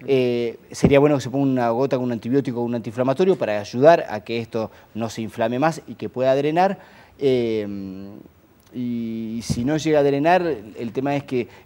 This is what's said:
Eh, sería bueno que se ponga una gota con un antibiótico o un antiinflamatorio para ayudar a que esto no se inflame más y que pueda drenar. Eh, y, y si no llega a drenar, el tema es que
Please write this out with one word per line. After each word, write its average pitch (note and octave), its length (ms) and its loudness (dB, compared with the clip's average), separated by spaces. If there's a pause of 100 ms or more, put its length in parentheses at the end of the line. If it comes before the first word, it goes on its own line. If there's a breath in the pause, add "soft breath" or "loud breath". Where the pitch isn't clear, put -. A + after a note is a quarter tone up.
Eh, A#2+ 500 0 (140)
sería C#3 260 4
bueno D3 200 6
que B2 40 -2
se B2 80 -6
ponga C#3 160 0
una B2+ 240 2
gota B2+ 260 0
con B2+ 100 0
un B2 60 -2
antibiótico A#2+ 480 -2
o A#2+ 40 -2
un A#2+ 100 -4
antiinflamatorio B2+ 600 0
para G#2 240 -2
ayudar C3+ 500 4
a G#2 120 -6
que A#2 180 -6
esto A2 320 -6 (240 soft breath)
no A2+ 160 -4
se A#2 100 -8
inflame A#2 380 -2
más D#3+ 280 0
y B2+ 60 -12
que G#2+ 160 -10
pueda B2+ 260 2
drenar. E3 440 0 (400 loud breath)
Eh, A#2 480 0 (1080)
y, A2+ 640 -6
y A2+ 60 -8
si - 200 -4
no D3 140 0
llega D3+ 220 2
a C#3+ 40 4
drenar, D3+ 400 4
el A2+ 480 -6
tema C3+ 240 -4
es C#3+ 80 -4
que A#2+ 240 -4 (180 loud breath)